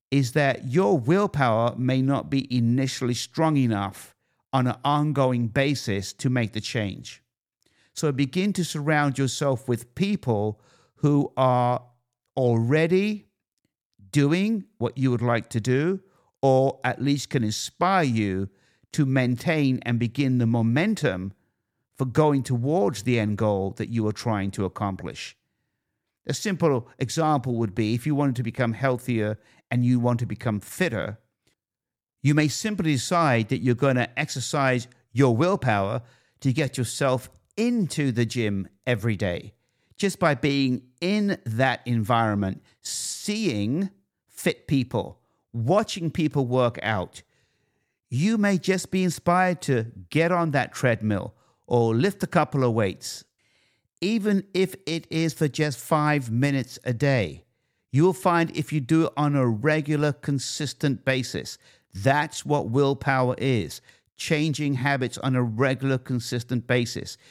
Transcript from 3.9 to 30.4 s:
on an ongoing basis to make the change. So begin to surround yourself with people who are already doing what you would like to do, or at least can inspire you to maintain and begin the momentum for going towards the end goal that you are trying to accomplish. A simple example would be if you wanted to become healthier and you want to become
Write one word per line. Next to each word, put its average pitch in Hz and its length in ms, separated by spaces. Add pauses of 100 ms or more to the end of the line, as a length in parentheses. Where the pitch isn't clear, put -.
on 131 140
an 123 180
ongoing 139 640
basis 120 680
to - 160
make 120 240
the 110 80
change. - 600 (720)
So 151 180
begin 170 420
to 185 100
surround 147 540
yourself 135 500
with 120 280
people 113 640 (360)
who 143 380
are 123 480 (520)
already 156 880 (880)
doing 185 540 (120)
what 117 200
you 131 140
would 120 100
like 117 280
to 117 100
do, 143 400 (420)
or 135 420
at 123 180
least 139 300
can 127 120
inspire 175 600
you 104 460 (440)
to 151 120
maintain 131 800
and 120 160
begin 127 380
the 120 80
momentum 117 880 (640)
for 135 80
going 143 380
towards 131 600
the 120 160
end 104 180
goal 98 340
that - 180
you 110 180
are 104 60
trying 98 380
to 101 120
accomplish. 92 720 (920)
A 139 60
simple 156 540 (120)
example 135 560
would 113 180
be 110 200
if 120 120
you 151 80
wanted 139 240
to 127 60
become 117 300
healthier 117 640 (320)
and 123 120
you 123 160
want 120 200
to 120 60
become 104 340